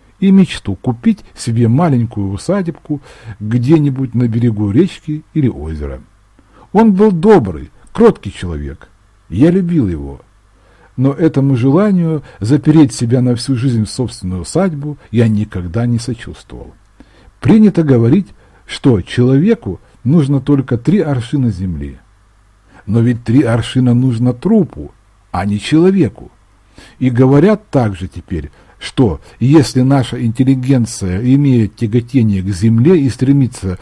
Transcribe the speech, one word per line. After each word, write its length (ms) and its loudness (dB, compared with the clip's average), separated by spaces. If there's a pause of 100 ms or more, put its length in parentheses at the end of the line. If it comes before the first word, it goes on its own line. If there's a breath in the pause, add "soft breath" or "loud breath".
(220)
и 80 4
мечту 460 2
купить 480 -4 (100)
себе 320 -2
маленькую 640 0
усадебку 720 -6 (380 loud breath)
где-нибудь 760 0
на 140 0
берегу 420 -2
речки 540 -2 (100)
или 140 0
озера. 520 -10 (720 soft breath)
Он 200 4
был 180 4
добрый, 600 2 (180)
кроткий 420 2
человек. 560 -10 (400)
Я 220 2
любил 380 0
его. 320 -8 (760 soft breath)
Но 160 0
этому 440 0
желанию 680 0 (160 loud breath)
запереть 560 2
себя 260 -2
на 140 0
всю 220 -4
жизнь 280 0
в 60 -8
собственную 520 -8
усадьбу 540 -4 (140 soft breath)
я 160 2
никогда 600 -4
не 120 0
сочувствовал. 720 -14 (680 soft breath)
Принято 420 4
говорить, 460 2 (360 soft breath)
что 360 0
человеку 800 0 (240 soft breath)
нужно 360 2
только 380 0
три 220 0
аршина 500 -2
земли. 480 -8 (880 soft breath)
Но 140 0
ведь 240 0
три 180 2
аршина 500 0
нужно 420 0
трупу, 580 -2 (400)
а 140 -4
не 120 -2
человеку. 720 0 (720 soft breath)
И 100 0
говорят 600 2
также 360 -2
теперь, 460 -10 (300 soft breath)
что 380 -2 (180 soft breath)
если 440 2
наша 420 0
интеллигенция 1000 -2 (120)
имеет 420 2
тяготение 640 0
к 60 -6
земле 520 2
и 100 0
стремится 720 -2